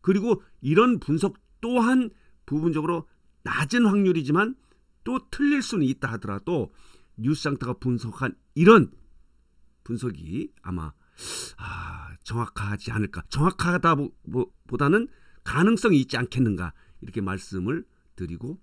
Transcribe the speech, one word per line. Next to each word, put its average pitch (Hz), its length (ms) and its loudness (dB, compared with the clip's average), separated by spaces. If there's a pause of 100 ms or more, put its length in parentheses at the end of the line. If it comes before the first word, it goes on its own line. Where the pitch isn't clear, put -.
그리고 202 420 2 (180)
이런 185 400 4
분석 156 380 -2 (220)
또한 247 500 2 (360)
부분적으로 156 640 -2 (340)
낮은 226 440 0
확률이지만 190 680 2 (500)
또 254 140 -2 (120)
틀릴 285 320 2
수는 170 240 0
있다 127 260 -4
하더라도 110 600 -4 (440)
뉴스장터가 135 580 -2
분석한 123 600 -4 (200)
이런 175 380 8 (920)
분석이 113 680 -8 (100)
아마, 85 300 -10 (640)
아, 80 680 -14
정확하지 101 720 -6
않을까, 101 360 -4
정확하다 175 680 2
보-, 143 180 -4 (160)
보-, 120 220 -4 (140)
보다는 147 420 2 (340)
가능성이 190 580 4
있지 131 160 -4
않겠는가, 110 560 -2 (280)
이렇게 92 200 -8
말씀을 95 640 -6 (300)
드리고 92 480 -10